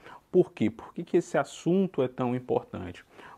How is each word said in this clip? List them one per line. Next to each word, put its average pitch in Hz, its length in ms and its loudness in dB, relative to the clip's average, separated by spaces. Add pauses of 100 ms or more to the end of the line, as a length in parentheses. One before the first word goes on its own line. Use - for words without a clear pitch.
(320)
Por 185 220 4
quê? 107 160 0
Por - 240 -10
que 175 100 -8
que - 140 0
esse 170 200 0
assunto 170 680 0
é 127 40 2
tão 127 280 -2
importante? 110 680 -6 (340)